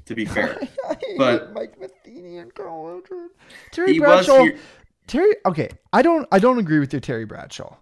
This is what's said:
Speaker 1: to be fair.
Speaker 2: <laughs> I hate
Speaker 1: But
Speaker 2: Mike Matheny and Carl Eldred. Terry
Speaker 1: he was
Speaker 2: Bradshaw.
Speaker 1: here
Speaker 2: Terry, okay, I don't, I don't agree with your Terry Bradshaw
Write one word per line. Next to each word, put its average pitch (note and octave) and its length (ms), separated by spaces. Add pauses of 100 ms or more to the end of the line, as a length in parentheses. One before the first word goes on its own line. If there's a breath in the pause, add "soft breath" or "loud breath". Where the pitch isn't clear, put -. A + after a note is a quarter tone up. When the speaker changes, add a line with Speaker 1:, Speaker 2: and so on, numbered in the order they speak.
Speaker 1:
to A2+ 100
be A2 120
fair. G#2+ 340
Speaker 2:
<laughs> - 300
I D#4 100
hate A4 160
Speaker 1:
But C4 380
Speaker 2:
Mike A3+ 260
Matheny - 560
and F4 180
Carl E4 360
Eldred. F4+ 400 (400 loud breath)
Terry F4+ 240
Speaker 1:
he D#4+ 60
was C#4+ 260
Speaker 2:
Bradshaw. C4+ 160
Speaker 1:
here - 160 (480 loud breath)
Speaker 2:
Terry, G4 300 (100)
okay, D#3 240 (240)
I A3 80
don't, E4 300
I G3 60
don't B3 200
agree D#3 220
with C3+ 120
your C#3 80
Terry A2+ 240
Bradshaw - 580